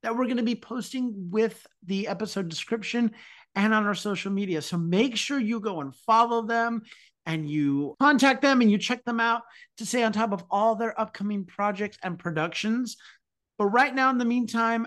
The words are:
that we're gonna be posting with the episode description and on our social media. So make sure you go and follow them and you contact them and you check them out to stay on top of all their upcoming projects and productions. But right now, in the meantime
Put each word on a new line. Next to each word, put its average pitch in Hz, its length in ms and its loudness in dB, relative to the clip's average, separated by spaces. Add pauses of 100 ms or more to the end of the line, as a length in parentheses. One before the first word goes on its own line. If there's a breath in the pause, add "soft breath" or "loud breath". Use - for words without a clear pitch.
that 233 120 -2
we're 247 120 0
gonna 240 160 -2
be 233 100 0
posting 247 580 -8 (180)
with 220 360 -2 (180)
the 196 220 -2
episode 196 420 -6
description 226 640 -2 (440 loud breath)
and 214 200 4
on 214 120 4
our 202 80 0
social 196 360 -4
media. 196 320 -2
So 175 160 -4
make 196 380 2
sure 277 240 -2
you 226 180 0
go 196 220 -6
and 139 140 -8
follow 233 520 2
them 233 360 -2 (440 loud breath)
and 160 240 -2
you 143 480 0
contact 269 440 4
them 269 180 4
and 220 100 6
you 202 80 4
check - 260 -4
them 240 140 -4
out 233 240 0 (360 loud breath)
to 226 80 -10
stay 240 180 0
on 220 80 2
top 214 200 0
of 180 160 -6
all 214 280 2
their 226 240 -4
upcoming 208 440 -4
projects 202 600 -4
and 175 140 -4
productions. 175 760 -4 (600 loud breath)
But 208 120 2
right 247 240 4
now, 262 180 2
in 254 80 0
the 247 60 0
meantime 226 640 0